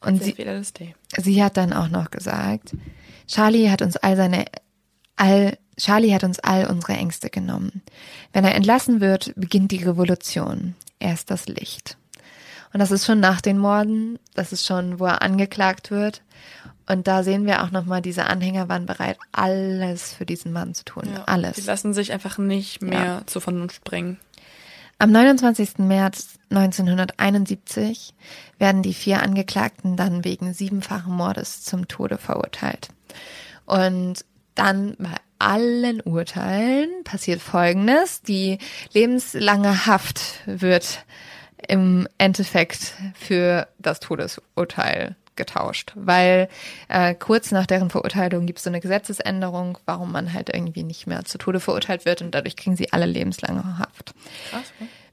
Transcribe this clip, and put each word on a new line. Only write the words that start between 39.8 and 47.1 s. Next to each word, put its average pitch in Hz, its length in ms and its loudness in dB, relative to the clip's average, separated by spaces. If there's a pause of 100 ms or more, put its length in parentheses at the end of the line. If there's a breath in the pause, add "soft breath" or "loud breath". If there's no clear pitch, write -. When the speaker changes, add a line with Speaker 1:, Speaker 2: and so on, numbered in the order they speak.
Speaker 1:
Haft - 340 2 (260)
wird 180 580 0 (640 loud breath)
im 185 400 4 (100)
Endeffekt 190 760 0 (200)
für 175 540 0 (100)
das 160 220 -4
Todesurteil - 1160 -4 (200)
getauscht, - 580 -6
weil, 185 540 4 (400 loud breath)
äh, 175 260 2